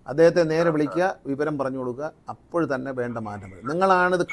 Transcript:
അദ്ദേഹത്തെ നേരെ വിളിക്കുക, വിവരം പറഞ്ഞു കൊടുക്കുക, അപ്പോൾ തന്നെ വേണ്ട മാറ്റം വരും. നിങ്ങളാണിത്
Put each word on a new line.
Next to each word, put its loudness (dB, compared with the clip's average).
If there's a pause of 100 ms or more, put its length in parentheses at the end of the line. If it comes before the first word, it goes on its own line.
അദ്ദേഹത്തെ 6
നേരെ 2
വിളിക്കുക, 0 (120)
വിവരം -2
പറഞ്ഞു -4
കൊടുക്കുക, -6 (160)
അപ്പോൾ -4
തന്നെ -6
വേണ്ട -6
മാറ്റം -10
വരും. -14
നിങ്ങളാണിത് 2